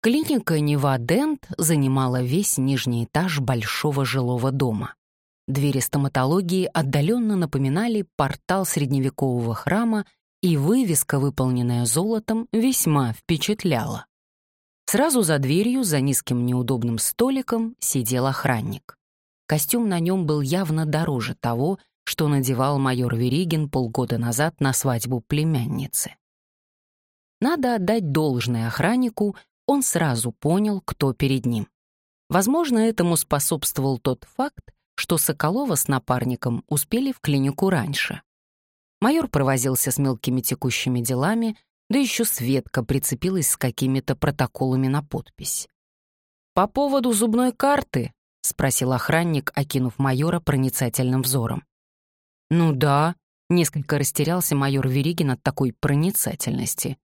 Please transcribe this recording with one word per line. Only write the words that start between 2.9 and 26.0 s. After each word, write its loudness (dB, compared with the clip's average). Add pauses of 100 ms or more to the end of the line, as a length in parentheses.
этаж -2
большого -2
жилого 0
дома. -2 (520)
Двери 0
стоматологии 0
отдалённо 0
напоминали 0 (100)
портал -2
средневекового 0
храма, -2 (360)
и 4
вывеска, 2
выполненная 0
золотом, -2
весьма 2
впечатляла. -2 (800)
Сразу 2
за 2
дверью, 2
за 0
низким 0
неудобным 0
столиком, -2
сидел -2
охранник. -2 (500)
Костюм 0
на 0
нём 0
был 0
явно 0
дороже -2
того, -2 (260)
что -2
надевал 2
майор 0
Веригин 0
полгода -2
назад -2
на 2
свадьбу -2
племянницы. -2 (1200)